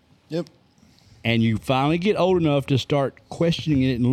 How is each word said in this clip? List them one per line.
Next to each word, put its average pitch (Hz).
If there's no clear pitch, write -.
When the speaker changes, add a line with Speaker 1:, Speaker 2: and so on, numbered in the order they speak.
Speaker 1:
Yep. 160
Speaker 2:
And 113
you 113
finally 135
get 190
old 180
enough 143
to 139
start 139
questioning 160
it 131
and 120